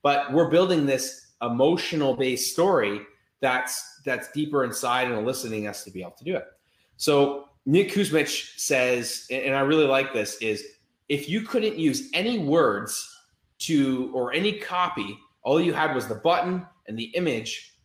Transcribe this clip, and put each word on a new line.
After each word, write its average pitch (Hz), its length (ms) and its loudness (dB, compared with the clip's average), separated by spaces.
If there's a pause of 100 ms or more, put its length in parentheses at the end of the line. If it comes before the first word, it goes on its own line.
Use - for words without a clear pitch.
But 143 300 2
we're 156 180 4
building 170 360 4
this - 460 -4 (100)
emotional 135 720 2
based 127 380 -2
story 123 480 2 (400)
that's, 131 640 -4
that's 127 260 -6
deeper 147 320 0
inside 123 440 0
and 120 80 -2
eliciting 110 520 -4
us - 160 -10
to 95 80 -16
be 92 100 -10
able 87 100 -12
to - 120 -20
do 175 120 -4
it. - 100 -6 (500)
So 143 540 2 (160)
Nick 180 260 4
Kuzmich 151 680 -2
says, 127 720 0
and, 131 140 -4
and 135 120 0
I 139 60 2
really 147 260 4
like 135 260 2
this, 110 240 -4
is 107 260 -4 (460)
if 147 180 -2
you 202 140 -2
couldn't 214 360 -2
use 151 360 0
any 208 260 0
words 139 760 0 (420)
to, 135 540 0
or 123 200 -2
any 196 200 0
copy, 170 640 -4 (240)
all 143 180 2
you 170 140 2
had 147 220 -2
was 117 120 -4
the 110 80 -4
button 180 500 0 (220)
and 110 100 -10
the 117 80 -8 (100)
image 135 680 -4